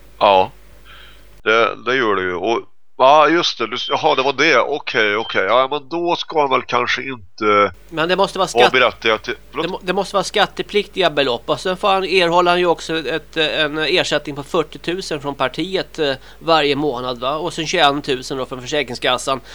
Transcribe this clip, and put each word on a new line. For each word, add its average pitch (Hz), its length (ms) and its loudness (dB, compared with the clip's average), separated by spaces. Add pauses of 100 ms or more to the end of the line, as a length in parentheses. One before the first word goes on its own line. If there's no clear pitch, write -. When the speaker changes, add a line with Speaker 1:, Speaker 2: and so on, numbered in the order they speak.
(180)
Speaker 1:
Ja, 98 320 4 (920)
det, 107 420 2
det 123 120 0
gör 110 180 0
det 95 80 -2
ju. 90 120 -2
Och, 104 260 -2 (360)
ja, 147 320 6
just 165 300 0
det. 117 80 -2
Du, 113 100 -8 (120)
jaha, 143 260 0
det 131 80 0
var 139 100 0
det. 135 260 2
Okej, 110 580 0
okej. 107 280 -2
Ja, 127 260 2
men 143 180 -6
då 170 280 -2
ska 160 240 -4
han 139 100 0
väl 127 120 0
kanske 123 400 -2
inte 104 680 0 (160)
Speaker 2:
Men 165 200 -2
det 180 80 2
måste 190 220 -2
vara 185 160 0
Speaker 1:
vara 120 100 6
Speaker 2:
skatt-, - 80 4
Speaker 1:
berättigad 113 500 2
till... 120 120 -6 (160)
Förlåt? 160 160 -6
Speaker 2:
det 180 60 -6
må-, - 100 -10
det 185 100 -4
måste 196 240 -2
vara 180 80 0
skattepliktiga 185 840 -2
belopp. 135 360 0
Och 151 140 -2
sen 185 160 -4
får 208 120 0
han, 190 160 2
erhåller 175 460 2
han 175 100 2
ju 180 60 2
också 160 420 -2
ett, 156 280 -6
en 151 420 0
ersättning 151 580 -2
på 139 60 -10
fyrtiotusen 170 800 -6
från 139 140 -6
partiet, 160 640 -4
eh, 139 160 0 (240)
varje 147 380 2
månad, 127 440 -4
va? 135 160 -2
Och 160 160 -4
sen 160 140 -6
tjugoen 147 360 4
tusen 131 360 -4
då 127 80 -4
från 127 140 -10
Försäkringskassan. 127 800 -2 (140)